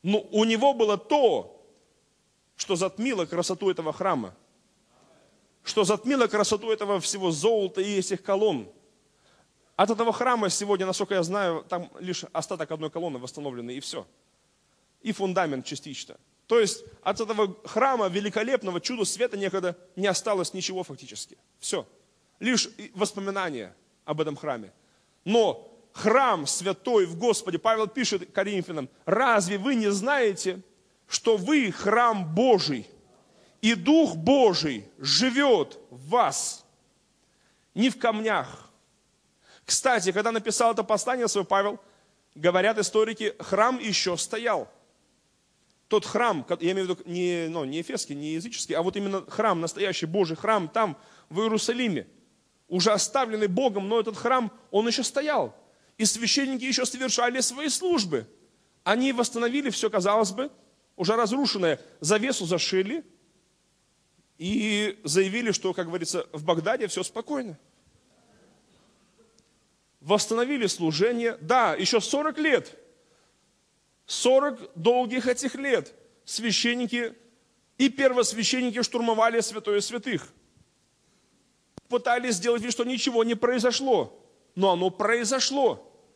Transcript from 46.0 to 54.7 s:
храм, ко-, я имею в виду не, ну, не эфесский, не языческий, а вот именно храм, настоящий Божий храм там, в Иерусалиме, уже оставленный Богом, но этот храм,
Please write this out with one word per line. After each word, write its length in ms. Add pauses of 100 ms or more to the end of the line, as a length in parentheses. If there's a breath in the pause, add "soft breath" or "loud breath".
храм, 380
ко-, 180
я 100
имею 160
в 20
виду 200
не, 400
ну, 160
не 160
эфесский, 340
не 180
языческий, 420
а 60
вот 140
именно 340
храм, 320
настоящий 440
Божий 300
храм 320
там, 300 (320 loud breath)
в 100
Иерусалиме, 680 (600)
уже 240
оставленный 560
Богом, 400
но 120
этот 180
храм, 340 (200 loud breath)